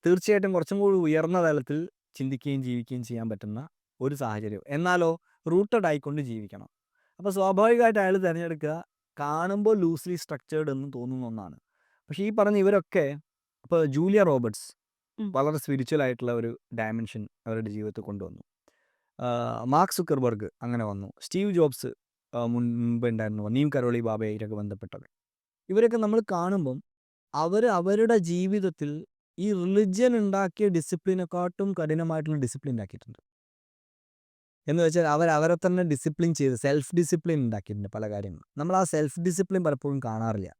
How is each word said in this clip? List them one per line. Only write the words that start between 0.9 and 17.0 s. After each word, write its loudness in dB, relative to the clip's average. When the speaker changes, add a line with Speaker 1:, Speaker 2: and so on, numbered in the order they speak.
Speaker 1:
ഉയർന്ന 2
തലത്തിൽ 0
ചിന്തിക്കുകയും -4
ജീവിക്കുകയും -4
ചെയ്യാൻ -6
പറ്റുന്ന -8
ഒരു -2
സാഹചര്യം. -6
എന്നാലോ 0
റൂട്ടഡ് 2
ആയിക്കൊണ്ട് -2
ജീവിക്കണം. -10
അപ്പൊ -2
സ്വാഭാവികമായിട്ട് 4
അയാൾ 4
തിരഞ്ഞെടുക്കുക -2
കാണുമ്പോൾ 2
ലൂസ്ലി 0
സ്ട്രക്ചേർഡ് -6
എന്ന് -4
തോന്നുന്ന -6
ഒന്നാണ്. -10
പക്ഷേ -4
ഈ 0
പറഞ്ഞ 4
ഇവരൊക്കെ, 4
ഇപ്പൊ 2
ജൂലിയ 4
റോബർട്സ് 2
Speaker 2:
ഉം. -6
Speaker 1:
വളരെ 0
സ്പിരിച്വൽ -2
ആയിട്ടുള്ള -2
ഒരു -4
ഡയമെൻഷൻ -6